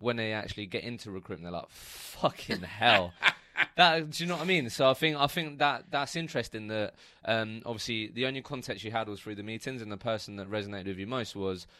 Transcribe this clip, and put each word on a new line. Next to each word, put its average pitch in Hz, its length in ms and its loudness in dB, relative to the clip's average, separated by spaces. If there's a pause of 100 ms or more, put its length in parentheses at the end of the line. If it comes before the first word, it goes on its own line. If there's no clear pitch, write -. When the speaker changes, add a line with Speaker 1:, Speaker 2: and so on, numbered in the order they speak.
Speaker 1:
when 117 160 0
they 110 160 0
actually 104 340 -6
get 90 160 -4
into 110 300 -8
recruitment, 90 320 -8
they're 87 160 -6
like, - 100 -12
"Fucking - 920 -4
hell." 101 500 6 (100)
Speaker 2:
<laughs> - 0 - (520)
Speaker 1:
That, 165 360 6
do 160 120 -4
you 175 60 -2
know 175 80 0
what 151 60 -4
I 165 40 -2
mean? 165 240 2
So 135 180 6
I 131 60 8
think, 156 220 2
I 143 100 4
think 147 320 -2
that 143 320 4
that's - 260 0
interesting 120 520 -4
that, 107 260 0 (300)
um, 113 420 0
obviously 110 420 -2
the 117 180 -2
only 135 160 -2
context 117 420 -6
you 107 80 -6
had 110 160 0
was 101 120 -6
through 107 160 -8
the 101 80 -8
meetings, 113 380 -8
and 104 80 -8
the 104 60 -6
person 107 400 -4
that 98 140 -8
resonated 101 360 -4
with 98 120 -4
you 98 100 -6
most 123 260 -4
was 95 320 -2 (140)